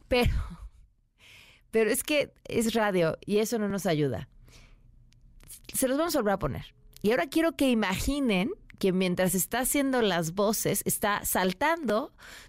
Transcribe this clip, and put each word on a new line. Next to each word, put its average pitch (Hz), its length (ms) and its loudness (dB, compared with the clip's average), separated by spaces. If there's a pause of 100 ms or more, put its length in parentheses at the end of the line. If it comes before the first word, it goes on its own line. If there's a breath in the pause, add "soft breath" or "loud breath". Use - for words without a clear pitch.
pero, 247 300 2 (1400 loud breath)
pero 220 180 4
es - 140 -2
que - 280 0 (120)
es 220 300 -2
radio 190 520 2
y 202 120 2
eso 220 200 0
no 208 100 -2
nos 190 180 -4
ayuda. 147 420 0 (1500 soft breath)
Se 262 140 0
los 269 100 0
vamos 330 160 0
a 285 60 0
volver 202 140 2
a 190 40 -2
poner. - 400 -8 (220)
Y 208 120 2
ahora 269 160 0
quiero 320 260 2
que 269 160 2
imaginen 220 800 0 (300)
que 190 120 2
mientras 185 440 0
está 233 240 -2
haciendo 262 420 0
las 170 320 0
voces, 202 500 0
está - 400 -2
saltando 240 880 0 (360 loud breath)